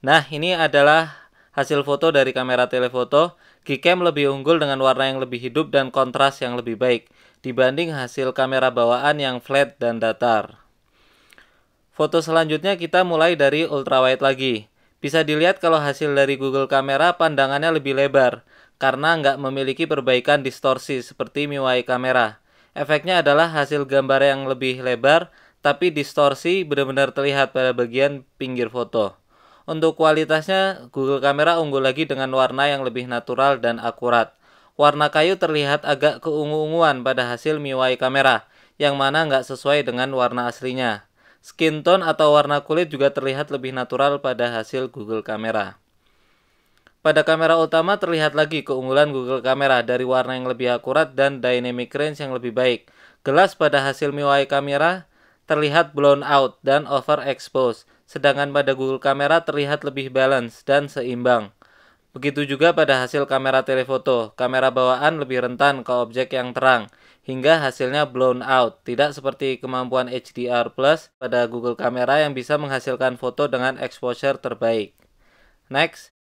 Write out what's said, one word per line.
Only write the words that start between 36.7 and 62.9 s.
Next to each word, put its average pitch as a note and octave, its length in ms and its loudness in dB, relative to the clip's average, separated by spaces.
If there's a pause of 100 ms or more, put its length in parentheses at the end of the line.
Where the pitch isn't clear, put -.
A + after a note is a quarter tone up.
pada B2+ 260 0
hasil D3+ 300 -4
miui C3 340 0
kamera, C3 540 2 (260)
yang C#3 240 0
mana C#3 240 2
nggak C3+ 240 0
sesuai C#3 380 0
dengan B2+ 260 -4
warna B2 400 0
aslinya. B2+ 560 -4 (320)
Skin D#3 460 -2
tone F#3 160 4
atau D#3 340 2
warna C#3+ 300 2
kulit D#3+ 260 -2
juga C#3 220 0
terlihat C3+ 400 -4
lebih C3 180 -8
natural C3+ 480 -2
pada A#2+ 320 -2
hasil A#2+ 380 -6
Google A2 320 -8
Kamera. G#2+ 560 -4 (1300)
Pada D#3 160 4
kamera D#3+ 400 2
utama E3 400 0
terlihat D#3 320 0
lagi D3+ 320 -2
keunggulan C3+ 480 0
Google B2+ 320 -4
Kamera C3 400 2
dari B2 160 -2
warna B2+ 400 -2
yang B2+ 80 -6
lebih B2 240 -2
akurat C3+ 400 -2
dan C#3 240 0
dynamic B2 560 -4
range D3 240 -4
yang C#3 160 -8
lebih B2 160 -6
baik. B2 400 0 (320)
Gelas E3 320 2
pada C#3+ 320 2
hasil C#3 240 -2
miui C#3 400 2
kamera C#3+ 560 -2 (400)
terlihat D3+ 480 0
blown C#3+ 320 4
out C#3 400 2
dan C#3+ 240 2
overexposed, C3+ 960 -2 (240)
sedangkan C#3+ 400 0
pada C#3 240 0
Google C3 240 -4
Kamera C#3 480 0
terlihat C#3+ 400 -4
lebih C3+ 240 -8
balance C3 560 -2
dan C#3+ 240 0
seimbang. B2 640 -2 (640)
Begitu C#3 400 -4
juga E3 160 4
pada C#3+ 320 2